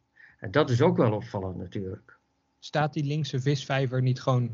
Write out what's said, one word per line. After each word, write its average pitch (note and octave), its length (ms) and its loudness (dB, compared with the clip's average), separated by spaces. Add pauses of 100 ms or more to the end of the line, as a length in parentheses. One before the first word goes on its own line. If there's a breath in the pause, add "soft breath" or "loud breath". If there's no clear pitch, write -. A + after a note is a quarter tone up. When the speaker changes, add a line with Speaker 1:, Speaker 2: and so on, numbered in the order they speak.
(380 soft breath)
Speaker 1:
En - 120 -10
dat C#3+ 200 2
is A#2+ 120 4
ook F3 140 4
wel B2+ 160 4
opvallend F#2+ 440 -6
natuurlijk. F#2 640 -10 (400)
Speaker 2:
Staat D3+ 340 -2
die D#3 120 -2
linkse C#3+ 360 -2
visvijver C3+ 600 0
niet B2+ 180 2
gewoon B2 340 2